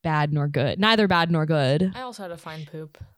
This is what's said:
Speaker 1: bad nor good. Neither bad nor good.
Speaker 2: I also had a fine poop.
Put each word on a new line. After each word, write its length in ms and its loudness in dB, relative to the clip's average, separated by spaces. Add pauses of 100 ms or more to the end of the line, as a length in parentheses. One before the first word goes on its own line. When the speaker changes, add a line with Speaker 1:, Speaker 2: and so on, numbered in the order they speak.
Speaker 1:
bad 300 0
nor 140 0
good. 320 -2
Neither 280 4
bad 240 2
nor 140 2
good. 500 2
Speaker 2:
I 60 -10
also 220 -12
had 80 -12
a 60 -12
fine 280 -14
poop. 320 -16 (200)